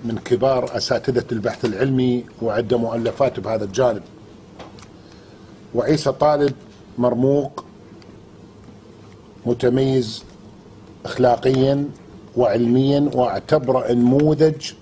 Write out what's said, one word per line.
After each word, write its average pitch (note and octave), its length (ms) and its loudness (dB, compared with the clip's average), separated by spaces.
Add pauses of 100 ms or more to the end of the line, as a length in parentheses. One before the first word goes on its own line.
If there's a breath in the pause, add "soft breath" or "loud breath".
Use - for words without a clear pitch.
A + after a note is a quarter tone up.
من A2+ 200 -6
كبار B2 520 0
أساتذة B2 560 -2
البحث G#2+ 320 -4
العلمي، B2 600 0 (180)
وعنده A2+ 360 -2
مؤلفات A#2 600 -2
بهذا G#2+ 240 -4
الجانب. G#2 380 -2 (1700 loud breath)
وعيسى C3+ 380 2
طالب D3 400 2 (460)
مرموق، C3 680 0 (1800)
متميز B2 760 0 (800)
أخلاقيا C3 840 0 (480)
وعلميا، B2 760 2
وأعتبره B2 760 0
نموذج D3 880 2